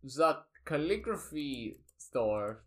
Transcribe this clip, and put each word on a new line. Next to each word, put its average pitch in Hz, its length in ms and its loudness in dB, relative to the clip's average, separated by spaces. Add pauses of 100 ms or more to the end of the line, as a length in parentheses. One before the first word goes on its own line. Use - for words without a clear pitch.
the 151 340 4 (280)
calligraphy 151 1120 -2 (200)
store 107 680 0